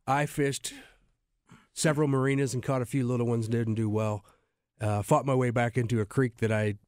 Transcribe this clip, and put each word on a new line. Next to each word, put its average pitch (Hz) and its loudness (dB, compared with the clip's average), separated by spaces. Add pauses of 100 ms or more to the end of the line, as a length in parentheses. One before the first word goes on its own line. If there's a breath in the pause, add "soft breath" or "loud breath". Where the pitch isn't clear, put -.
I 143 0
fished 139 -2 (960 loud breath)
several 151 0
marinas 135 2
and 123 -4
caught 131 0
a 117 -4
few 131 -2
little 120 0
ones, 117 0
didn't 113 0
do 110 0
well. 107 -2 (560 soft breath)
Uh, 104 0
fought 151 4
my 135 0
way 127 2
back 120 0
into 117 0
a 104 0
creek 127 0
that 110 0
I, 107 0 (140)